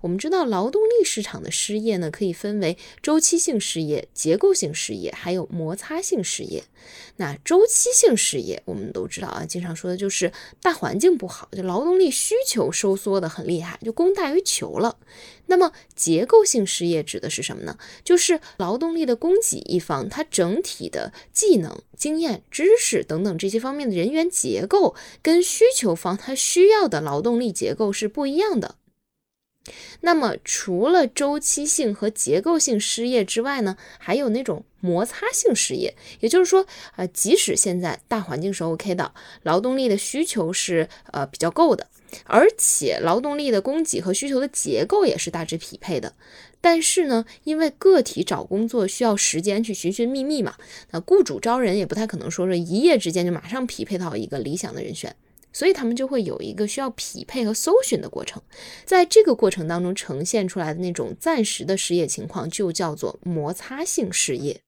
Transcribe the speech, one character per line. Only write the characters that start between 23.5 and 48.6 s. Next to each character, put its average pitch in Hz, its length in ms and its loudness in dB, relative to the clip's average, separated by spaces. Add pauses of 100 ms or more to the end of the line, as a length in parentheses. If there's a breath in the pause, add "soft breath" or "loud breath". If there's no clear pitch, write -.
方 262 160 -4
面 285 140 -4
的 196 80 -2
人 185 160 0
员 330 180 0
结 117 340 -2
构 359 300 4 (280 loud breath)
跟 339 200 4
需 359 220 2 (100)
求 208 180 0
方 170 240 -2
他 262 180 -8
需 359 340 6
要 427 180 6
的 160 140 0
劳 147 200 -2
动 233 200 2
力 240 100 -2
结 113 240 -2
构 208 180 0
是 214 140 -4
不 277 220 -2
一 277 80 -2
样 370 240 2
的。 - 160 -8 (1200 loud breath)
那 339 140 4
么 262 300 0
除 190 440 -2
了 330 200 6
周 294 320 -2
期 - 260 -2
性 269 260 0
和 208 160 -2
结 170 320 0
构 330 160 2
性 226 220 4
失 226 300 -2
业 240 160 2
之 226 180 -4
外 269 200 -2
呢， 196 140 -2 (220 loud breath)
还 - 160 -4
有 269 140 0
那 220 160 0
种 165 200 -6 (160)
摩 180 240 0
擦 - 280 -8
性 415 220 2
失 - 200 -2
业， 123 220 -4 (240 loud breath)
也 226 80 0
就 330 100 4
是 370 100 6
说， 381 160 4 (300 loud breath)
呃， 185 140 -6
即 254 280 2
使 - 200 2
现 180 240 0
在 170 260 -4
大 220 140 -2
环 156 200 -6
境 196 140 -4
是 - 80 -6
O 165 140 -2
K 180 180 -4
的， 180 180 -4 (300 loud breath)
劳 170 180 2
动 254 160 -2
力 262 120 0
的 202 100 2
需 277 260 -4
求 185 280 -2
是， 165 360 0 (220 loud breath)
呃， 139 160 -4
比 - 100 -18
较 165 140 0
够 311 240 4
的， - 140 -8 (380 loud breath)
而 269 200 8 (100)
且 - 460 0
劳 175 180 2
动 285 160 -4
力 285 140 -2
的 208 100 4
供 285 220 -2
给 - 180 -2
和 180 140 -2
需 277 140 -4
求 269 100 0
的 277 80 0
结 135 380 -2
构 403 200 2
也 247 140 2
是 - 140 -6
大 165 120 -6
致 160 140 -6
匹 - 200 -14
配 165 200 -6
的， - 160 -10 (460 loud breath)
但 339 200 4
是 330 260 2
呢， 226 180 2 (180 loud breath)
因 311 160 -2
为 320 100 4
个 349 320 6
体 - 220 -2
找 - 220 -4
工 214 240 -2